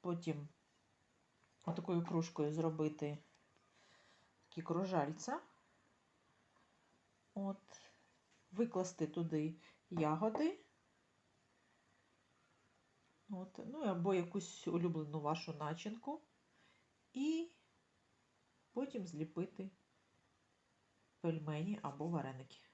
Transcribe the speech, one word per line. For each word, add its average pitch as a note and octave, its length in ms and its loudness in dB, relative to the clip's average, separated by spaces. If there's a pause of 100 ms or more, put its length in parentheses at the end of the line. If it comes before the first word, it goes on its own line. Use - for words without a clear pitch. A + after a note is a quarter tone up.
Потім D#3+ 480 -2 (1160)
отакою E3+ 420 0
кружкою E3 460 0
зробити D#3 680 0 (1300)
такі E3 140 -8
кружальця. F3 800 0 (1900)
От. G3 460 -4 (720)
Викласти F#3 560 2
туди D#3+ 480 0 (360)
ягоди. G#3 720 4 (2750)
От. F#3 360 -8
Ну, C#4 140 -8
або F#3+ 340 4
якусь F3+ 540 0
улюблену D#3+ 520 2
вашу D#3 340 0
начинку. G#3 680 -4 (880)
І D#4+ 380 2 (1200)
потім B3 340 -2
зліпити E3+ 640 -4 (1500)
пельмені D#3+ 640 0
або C#3+ 260 -4
вареники. C3 500 -2 (160)